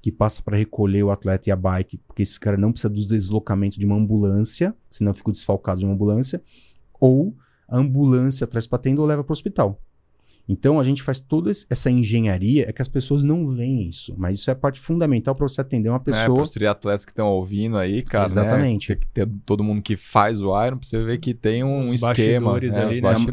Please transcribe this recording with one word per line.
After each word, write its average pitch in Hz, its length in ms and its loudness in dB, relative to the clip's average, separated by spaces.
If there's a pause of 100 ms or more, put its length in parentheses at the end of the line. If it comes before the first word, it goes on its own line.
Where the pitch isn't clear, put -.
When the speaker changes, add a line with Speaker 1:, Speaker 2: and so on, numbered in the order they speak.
Speaker 1:
que 107 100 -2
passa - 300 -2
pra 104 160 -2
recolher 101 440 0
o 101 80 2
atleta 95 380 -2
e 98 40 4
a 95 40 0
bike, 92 400 -2 (100)
porque - 160 -8
esse - 160 -6
cara 101 200 0
não 104 120 4
precisa 117 200 -2
do 104 160 -2
deslocamento 101 760 0
de 101 60 0
uma 104 100 2
ambulância, 107 800 2 (160)
senão 101 240 0
fica - 180 -4
desfalcado 95 480 -2
de 98 60 0
uma 98 80 0
ambulância, 104 480 0 (580)
ou 139 340 4 (320)
a 123 120 -2
ambulância 131 680 2
traz 113 200 -4
pra 123 120 -2
tenda 135 220 0
ou 151 60 2
leva 147 180 0
pro 160 80 -4
hospital." 131 480 -2 (640)
Então, 135 320 2
a 139 40 4
gente 135 200 0
faz 131 160 -4
toda 170 320 -2
es-, - 200 -4
essa 127 200 0
engenharia, 113 800 2
é 110 60 -4
que - 80 -4
as 127 60 -6
pessoas 139 360 0
não 156 240 0
veem 120 400 -2
isso, 85 300 -14
mas 95 200 -2
isso - 120 -4
é - 20 2
a - 40 -2
parte 135 220 -4
fundamental 143 560 0
pra 139 140 0
você 131 140 -10
atender 113 260 -2
uma 120 80 2
Speaker 2:
É, 127 40 -2
Speaker 1:
pessoa. 120 360 2
Speaker 2:
pros 151 140 2
triatletas 104 560 -2
que - 80 -20
tão 107 140 0
ouvindo 101 500 -2
aí, 98 240 0
cara, 104 220 0
né? 92 60 0
Speaker 1:
Exatamente. 110 580 2
Speaker 2:
Tem 104 100 0
que - 80 0
ter 101 200 -2 (200)
todo 104 180 0
mundo 104 160 0
que 101 160 -4
faz 104 460 0
o 98 60 -2 (140)
Iron 127 140 -2
pra 127 100 -12
você 113 120 -4
ver 113 180 -2
que 123 160 -4
tem 117 320 -2
um 135 220 -2
Speaker 3:
Os 120 160 -2
Speaker 2:
esquema, 120 60 2 (440)
Speaker 3:
bastidores 101 220 -2
Speaker 2:
né? 104 80 0
Speaker 3:
ali, 107 80 0
Speaker 2:
Os 117 60 -2
Speaker 3:
né, - 20 -2
Speaker 1:
É, - 20 -4
Speaker 2:
bastidores. 113 320 2